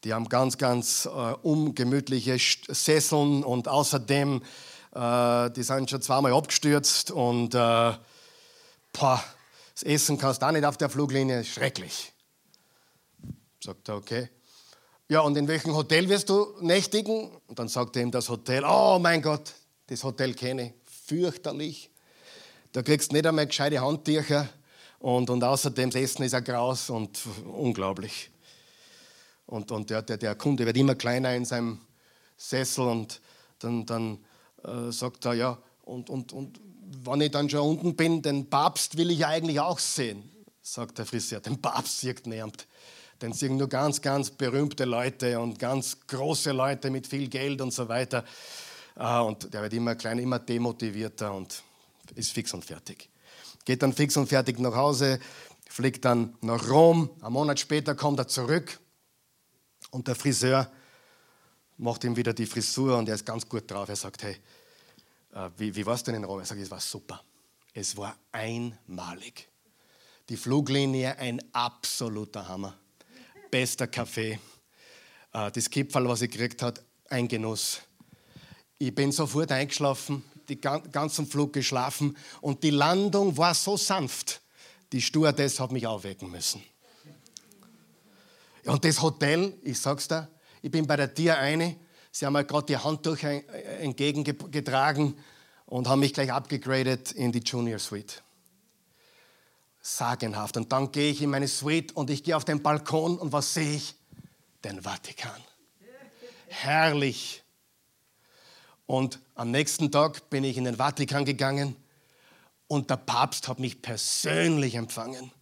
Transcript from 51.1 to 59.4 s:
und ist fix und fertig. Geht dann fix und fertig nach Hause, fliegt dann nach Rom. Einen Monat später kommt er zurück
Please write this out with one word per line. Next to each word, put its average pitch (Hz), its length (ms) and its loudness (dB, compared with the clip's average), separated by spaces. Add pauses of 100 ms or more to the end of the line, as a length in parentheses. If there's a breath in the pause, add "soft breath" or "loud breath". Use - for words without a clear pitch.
und 95 280 -10 (540 soft breath)
ist 117 160 -4
fix - 220 -6
und 87 100 -8
fertig. - 460 -16 (560 loud breath)
Geht 127 180 2
dann 135 80 6
fix 143 240 2
und 139 120 4
fertig 131 320 2
nach 123 160 0
Hause, 135 440 4 (480 loud breath)
fliegt 127 380 -2
dann 117 340 4
nach 113 300 -2
Rom. 165 400 8 (100)
Einen 113 140 -8
Monat 143 260 2
später 147 360 0
kommt 143 240 0
er 127 100 -2
zurück 143 500 -2 (1120)